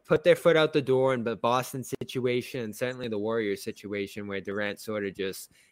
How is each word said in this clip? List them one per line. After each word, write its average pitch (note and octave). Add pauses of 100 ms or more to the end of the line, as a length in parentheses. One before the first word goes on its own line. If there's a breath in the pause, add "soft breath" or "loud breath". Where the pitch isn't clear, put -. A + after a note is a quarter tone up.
put -
their E3+
foot E3
out D#3
the D3+
door C3
in A#2+
the A2+
Boston B2
situation B2
and G#2+
certainly B2+
the G#2+
Warriors G#2+
situation G2+
where G2
Durant G2+
sort G#2+
of F#2+
just F#2+ (180 soft breath)